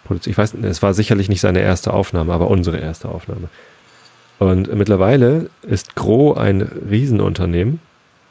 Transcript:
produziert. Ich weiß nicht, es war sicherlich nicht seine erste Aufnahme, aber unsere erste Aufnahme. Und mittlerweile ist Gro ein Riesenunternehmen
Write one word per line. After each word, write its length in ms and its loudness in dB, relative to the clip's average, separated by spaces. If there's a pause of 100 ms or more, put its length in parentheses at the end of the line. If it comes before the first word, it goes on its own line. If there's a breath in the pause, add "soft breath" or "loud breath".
produziert. 260 -6
Ich 60 -2
weiß 180 0
nicht, 100 -6
es 160 -4
war 140 2
sicherlich 340 0
nicht 120 0
seine 180 2
erste 340 0
Aufnahme, 400 -2
aber 160 2
unsere 300 0
erste 300 -10
Aufnahme. 400 -12 (920 loud breath)
Und 340 2
mittlerweile 760 2 (140)
ist 320 -6
Gro 380 2
ein 280 0
Riesenunternehmen 1200 -2 (500)